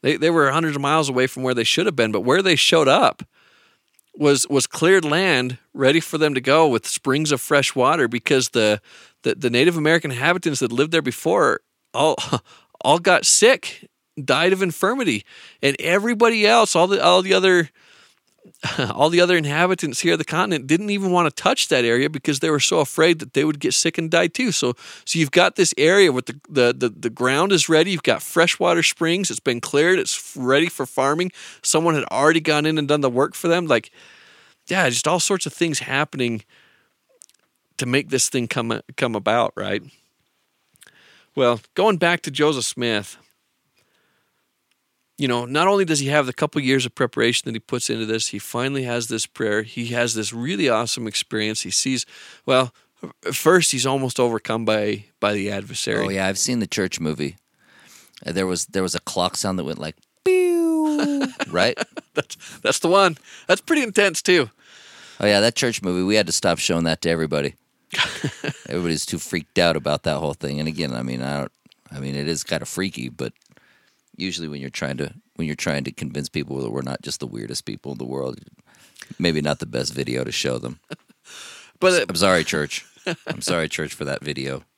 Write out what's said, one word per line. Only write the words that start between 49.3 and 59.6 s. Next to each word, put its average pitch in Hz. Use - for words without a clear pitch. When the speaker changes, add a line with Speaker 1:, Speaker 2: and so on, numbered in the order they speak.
Speaker 1:
He 117
has 120
this 107
really 143
awesome 117
experience. 107
He 87
sees, 131
well, 131
f-, -
first 180
he's 127
almost 131
overcome 113
by, 107
by 104
the 101
adversary. 101
Speaker 2:
Oh, 98
yeah, 95
I've 95
seen 120
the 98
church 92
movie. 76
Uh, 82
there 95
was, 87
there 95
was 92
a -
clock -
sound 95
that 78